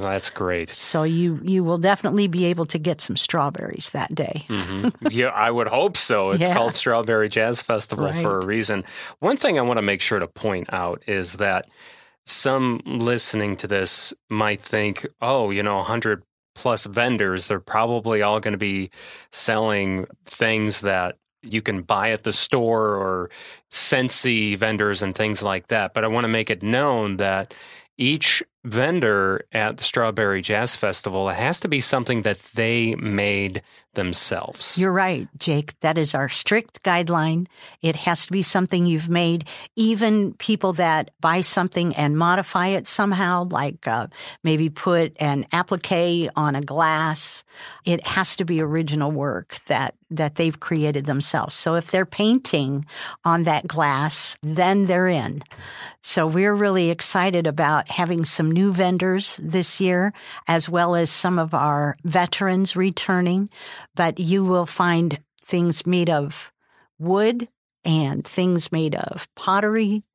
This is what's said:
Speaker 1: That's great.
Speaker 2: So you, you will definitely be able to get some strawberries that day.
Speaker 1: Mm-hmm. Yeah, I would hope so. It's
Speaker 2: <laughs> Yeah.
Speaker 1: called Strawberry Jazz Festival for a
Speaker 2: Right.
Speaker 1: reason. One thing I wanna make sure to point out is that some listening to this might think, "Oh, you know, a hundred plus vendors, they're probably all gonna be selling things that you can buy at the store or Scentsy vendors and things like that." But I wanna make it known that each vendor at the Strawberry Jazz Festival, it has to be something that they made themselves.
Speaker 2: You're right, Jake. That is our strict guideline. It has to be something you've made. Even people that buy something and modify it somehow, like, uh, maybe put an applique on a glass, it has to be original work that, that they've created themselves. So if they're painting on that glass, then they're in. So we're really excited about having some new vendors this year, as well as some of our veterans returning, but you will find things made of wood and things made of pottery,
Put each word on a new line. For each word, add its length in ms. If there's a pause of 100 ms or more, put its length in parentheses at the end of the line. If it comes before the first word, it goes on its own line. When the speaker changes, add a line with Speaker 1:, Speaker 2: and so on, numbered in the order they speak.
Speaker 1:
That's 300
great. 400
Speaker 2:
So 320
you, 400
you 220
will 140
definitely 500
be 180
able 200
to 120
get 220
some 160
strawberries 760
that 240
day. 340
Speaker 1:
Mm-hmm. 640
Yeah, 180
I 220
would 180
hope 280
so. 340
It's 100
Speaker 2:
<laughs> 80
Yeah. 60
Speaker 1:
called 200
Strawberry 540
Jazz 340
Festival 500
for 240
a 20
Speaker 2:
Right. 80
Speaker 1:
reason. 380 (360)
One 160
thing 220
I 40
wanna 200
make 180
sure 180
to 80
point 460
out 340
is 280
that 340 (580)
some 580
listening 720
to 120
this 440 (160)
might 320
think, 460 (140)
"Oh, 300
you 120
know, 160
a 60
hundred 380 (320)
plus 320
vendors, 640
they're 120
probably 600
all 180
gonna 180
be 320 (420)
selling 760 (200)
things 560
that 340 (260)
you 200
can 200
buy 280
at 140
the 80
store 640
or 340 (400)
Scentsy 880
vendors 440
and 120
things 280
like 260
that." 260
But 100
I 40
wanna 200
make 220
it 120
known 540
that 380 (420)
each 460 (220)
vendor 880
at 260
the 60
Strawberry 580
Jazz 340
Festival, 540
it 40
has 260
to 80
be 120
something 420
that 160 (160)
they 420
made 640 (320)
themselves. 840
Speaker 2:
You're 140
right, 360 (100)
Jake. 420
That 180
is 160
our 140
strict 540
guideline. 640 (360)
It 140
has 300
to 60
be 100
something 440
you've 220
made. 380 (300)
Even 580
people 400
that 360 (100)
buy 200
something 560
and 200
modify 520
it 180
somehow, 640
like, 380
uh, 180 (380)
maybe 260
put 500
an 320
applique 840
on 180
a 60
glass, 840 (420)
it 220
has 300
to 80
be 160
original 500
work 560
that, 280 (160)
that 260
they've 240
created 460
themselves. 500
So 180
if 160
they're 160
painting 800 (380)
on 200
that 220
glass, 760
then 440
they're 220
in. 340 (600)
So 260
we're 260
really 360
excited 560
about 440
having 340
some 260
new 220
vendors 720
this 380
year, 320 (340)
as 220
well 260
as 160
some 300
of 140
our 500
veterans 720
returning, 720 (500)
but 180
you 240
will 220
find 540 (260)
things 400
made 240
of 420 (480)
wood 480 (380)
and 420
things 460
made 220
of 420
pottery, 680 (100)